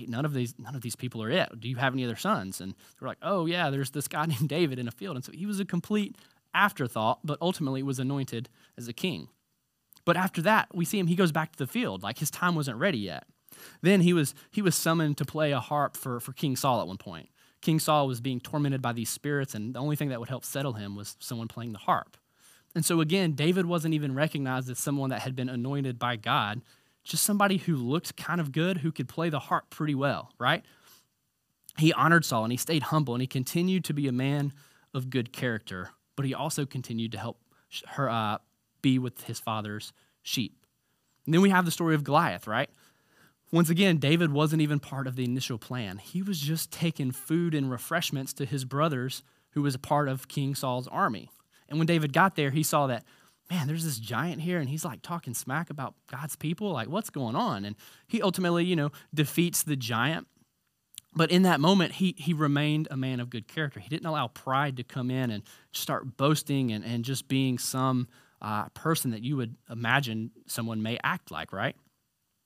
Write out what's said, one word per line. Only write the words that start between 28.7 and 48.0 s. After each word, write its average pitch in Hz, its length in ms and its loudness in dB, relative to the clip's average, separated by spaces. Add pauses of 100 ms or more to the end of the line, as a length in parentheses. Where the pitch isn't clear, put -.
who 156 120 -2
could 127 160 -4
play 170 220 -2
the 147 100 -2
harp - 300 -2
pretty 151 260 -2
well, 131 420 0
right? 139 280 2 (1120)
He 156 160 6
honored 156 320 6
Saul, 113 180 0
and 113 80 -2
he 123 60 0
stayed 151 260 -2
humble, 143 320 0
and 123 60 -2
he 127 60 -2
continued 170 580 0
to 160 80 -2
be 139 160 0
a - 20 0
man 139 400 0 (420)
of 131 160 -4
good 123 220 -2
character, 104 600 -6 (260)
but 139 80 0
he 131 80 -2
also 147 320 -4
continued 117 480 -6
to 107 60 -8
help 113 200 -10 (300)
sh-, - 180 -12
her, 135 220 -2
uh, 110 300 -2 (420)
be 131 180 6
with 127 260 -6
his 117 140 -10
father's 107 540 -8 (300)
sheep. - 420 -4 (600)
And 151 80 2
then 170 80 8
we 196 100 8
have 185 120 6
the 165 80 0
story 165 240 2
of 147 80 2
Goliath, 139 440 2
right? 113 220 -2 (800)
Once 165 200 6
again, 170 280 4
David 151 340 4
wasn't 151 300 4
even 147 180 2
part 135 280 -8
of 127 80 -6
the 127 80 -2
initial 123 340 -2
plan. 104 420 -8
He - 220 -6
was 196 180 -2
just 151 320 -2
taking 156 400 -2
food 165 420 0
and 139 160 2
refreshments 135 640 -4